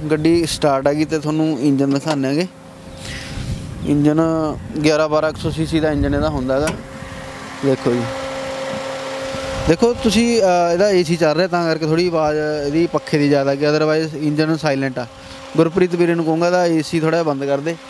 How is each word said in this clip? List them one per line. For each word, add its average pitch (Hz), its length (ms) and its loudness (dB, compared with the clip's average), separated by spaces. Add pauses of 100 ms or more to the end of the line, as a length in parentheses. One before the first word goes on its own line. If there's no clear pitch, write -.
(100)
ਗੱਡੀ 160 340 4
ਸਟਾਰਟ 139 420 2
ਹੈਗੀ 151 180 2
ਤੇ 151 140 -2
ਤੁਹਾਨੂੰ 156 400 0
ਇੰਜਨ 139 300 2
ਦਿਖਾਉਂਦੇ 139 380 0
ਹੈਗੇ। 151 200 0 (1400)
ਇੰਜਨ 147 360 4 (640)
ਗਿਆਰਾਂ 156 260 4
ਬਾਰਾਂ 156 200 2
ਇੱਕ 151 80 -6
ਸੌ 165 120 -6
ਸੀ 156 160 -2
ਸੀ 151 140 0
ਦਾ 156 120 2
ਇੰਜਨ 143 240 0
ਇਹਦਾ 147 140 0
ਹੁੰਦਾ 131 260 -2
ਹੈਗਾ। 147 120 0 (1000)
ਦੇਖੋ 131 260 2
ਜੀ, 120 100 0 (1700)
ਦੇਖੋ 233 260 4
ਤੁਸੀਂ, 233 480 2
ਅਹ, 175 320 4
ਇਹਦਾ 196 160 4
ਏ 185 140 4
ਸੀ 165 120 2
ਚੱਲ 156 200 2
ਰਿਹਾ 180 120 2
ਤਾਂ 170 180 0
ਕਰਕੇ 160 200 0
ਥੋੜ੍ਹੀ 165 220 2
ਆਵਾਜ਼ 156 300 0 (300)
ਇਹਦੀ 165 200 2
ਪੱਖੇ - 300 -2
ਦੀ 143 120 4
ਜ਼ਿਆਦਾ 139 260 2
ਗਈ, 143 100 -2
otherwise 156 520 2
ਇੰਜਨ 151 400 0
ਸਾਇਲੈਂਟ 135 420 -2
ਆ। 120 80 -6 (500)
ਗੁਰਪ੍ਰੀਤ 170 380 2
ਵੀਰੇ 170 200 2
ਨੂੰ 170 100 0
ਕਹੂੰਗਾ 160 200 0
ਇਹਦਾ 180 200 2
ਏ 165 160 2
ਸੀ 160 180 -2
ਥੋੜ੍ਹਾ 160 180 2
ਜਿਹਾ 160 160 0
ਬੰਦ 139 120 -4
ਕਰ 139 120 0
ਦੇ। 156 180 -4 (140)